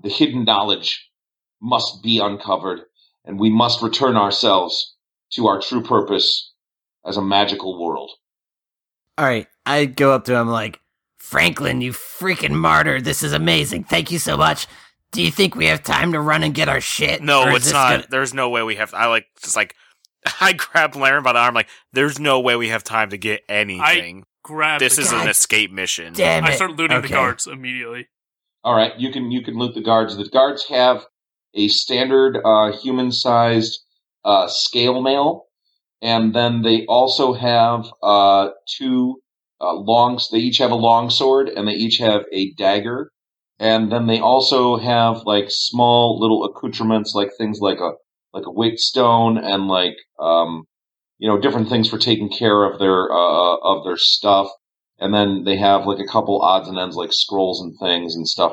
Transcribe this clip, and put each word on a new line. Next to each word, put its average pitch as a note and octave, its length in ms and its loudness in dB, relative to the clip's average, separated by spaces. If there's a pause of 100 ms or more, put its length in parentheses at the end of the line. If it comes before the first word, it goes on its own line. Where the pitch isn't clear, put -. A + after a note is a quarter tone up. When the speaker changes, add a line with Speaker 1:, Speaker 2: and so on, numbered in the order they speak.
Speaker 1:
the G#2 60 -8
hidden B2 360 0
knowledge G#2 640 -2 (500)
must A2+ 420 -4
be A2+ 180 0
uncovered, F#2+ 600 -6 (420)
and G2 140 -10
we G#2+ 120 4
must A#2 320 2
return A#2 340 0
ourselves G2 800 0 (360)
to A#2 140 0
our G2+ 140 2
true A#2+ 220 -4
purpose - 720 0 (520)
as F#2+ 120 -8
a G2+ 60 -4
magical G2 600 -2
world." C#2 280 -6 (1080)
Speaker 2:
All D3+ 80 2
right, A#2 220 -2 (180)
I C#3+ 200 2
go C3+ 280 2
up B2 120 -2
to B2 100 0
him A#2 120 0
like, A2+ 320 -6 (360)
Franklin, C#3+ 640 -2
you B2 120 -4
freaking - 600 -6
martyr! D#3 480 2
This C#3+ 240 -4
is D3 80 -4
amazing. D#3+ 520 -2
Thank E3 280 -8
you E3+ 80 -2
so D3+ 160 -4
much. D#3 300 0 (440)
Do - 120 -4
you E3 80 0
think F#3 260 0
we D#3+ 100 0
have D#3 160 0
time D3+ 300 -2
to D#3 80 -2
run D#3 220 0
and D3+ 120 -2
get C#3+ 140 -2
our C3+ 120 -2
shit? D3 420 -4
Speaker 3:
No, C#3+ 200 4
Speaker 2:
Or C3 80 4
is - 60 4
Speaker 3:
it's B2 100 -2
Speaker 2:
this C#3+ 80 0
Speaker 3:
not. C3 160 4
Speaker 2:
gonna A#2+ 200 0
Speaker 3:
There's C3 220 -4
no C3 180 -2
way A#2+ 120 -2
we A2 140 -4
have, G#2+ 180 -6
I, A2 120 0
like, A2+ 200 0 (160)
just, - 140 -6
like, G#2+ 180 -2 (500)
<laughs> - 160 -6
I F#3+ 120 4
grab D#3 440 0
Laren C#3 260 2
by B2+ 100 2
the A#2+ 60 2
arm, A#2+ 160 4
like, A#2 140 0 (240)
"There's C#3+ 260 0
no C#3+ 220 2
way B2 160 2
we A#2 120 -2
have A2+ 160 -2
time A2 260 -2
to G2+ 80 -10
get G#2 300 -4
anything. G#2+ 720 0
Speaker 4:
I - 20 -20 (200)
grab D3+ 380 -4
Speaker 3:
This B2+ 160 2
Speaker 4:
the C#3+ 60 0
Speaker 3:
is G#2 100 0
an A#2 60 0
Speaker 4:
guards. A2 200 0
Speaker 3:
escape G#2+ 340 0
mission." F#2 400 -6
Speaker 2:
Damn E3 320 0
Speaker 4:
I D#3+ 60 2
Speaker 2:
it. - 60 0
Speaker 4:
start F#3 160 -2
looting D#3 280 -2
the C3 60 -6
Speaker 2:
Okay. C#3+ 80 -6
Speaker 4:
guards B2+ 320 -2
immediately. B2+ 600 -12 (560)
Speaker 1:
All A#2+ 100 2
right, A2+ 240 2
you C3 140 -4
can, B2 180 -6
you B2 120 -4
can - 160 -10
loot A#2+ 160 -4
the A2+ 80 -10
guards. A2+ 340 2
The G2+ 120 -8
guards C#3 400 0
have B2+ 360 2 (500)
a G#2 140 2
standard, C3 760 2
uh, G#2+ 280 4
human-sized, A#2+ 1080 0 (440)
uh, G2 240 2
scale B2 520 0
mail C#3+ 460 0 (540)
and A2+ 340 0
then A#2+ 280 0
they A2+ 240 2
also B2+ 460 2
have, A#2 520 2 (180)
uh, G2+ 480 4 (260)
two, B2+ 440 -2 (400)
uh, E2+ 140 -2
longs-, A#2 560 2
they A2+ 80 0
each A#2 200 0
have B2 120 2
a A#2 60 0
long A#2 340 2
sword, C3+ 380 2
and G#2 180 -6
they G#2+ 60 -2
each A2 260 0
have G#2+ 240 2 (100)
a F#2+ 220 -2
dagger. G#2+ 560 -2 (480)
And A2 320 2
then A#2 160 0
they A2+ 140 2
also B2 560 4
have, A#2 480 2
like, G2+ 240 0
small A#2+ 720 2
little A2 240 2
accoutrements, A2 720 -4
like, G2+ 220 -2
things G#2+ 240 -6
like F#2+ 200 0
a, E2+ 120 -4 (400)
like F#2+ 140 -12
a F2+ 60 -14
weight A2+ 260 0
stone A#2 600 2
and, G2 280 -2
like, F#2 300 0 (240)
um, E2 440 0 (540)
you G#2+ 100 -4
know, G#2 120 2
different A#2+ 280 0
things A2+ 200 0
for A2 100 -6
taking G#2+ 320 0
care G#2 340 2
of G2 140 -2
their, F#2+ 320 2
uh, F2 460 2
of F#2+ 280 -2
their F2+ 120 -6
stuff. G2 520 2 (520)
And G2 120 -2
then G2+ 320 0
they G2 120 -2
have, G2 300 2
like, G2 120 -2
a G2 80 -6
couple G#2 340 -2
odds F#2 280 2
and F#2 100 -8
ends, F2+ 160 -6
like E2+ 180 -8
scrolls F#2 480 -2
and E2+ 200 -12
things F2 340 -2
and E2 140 -8
stuff F2 240 0